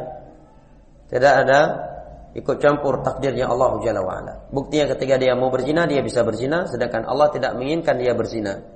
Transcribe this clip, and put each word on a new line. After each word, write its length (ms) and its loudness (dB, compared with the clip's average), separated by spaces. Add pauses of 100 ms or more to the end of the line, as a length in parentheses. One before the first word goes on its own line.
(1080)
Tidak 260 4 (120)
ada 140 6 (760)
ikut 280 -4
campur 440 2
takdirnya 440 -2
Allah 320 2
Jalla 240 0
wa'ala. 280 -8 (200)
Buktinya 440 0
ketika 200 2
dia 200 2
mau 120 2
berzina, 400 0
dia 160 2
bisa 160 0
berzina, 480 -2
sedangkan 400 -4
Allah 240 4
tidak 240 -2
menginginkan 400 -2
dia 160 0
berzina. 480 -4 (140)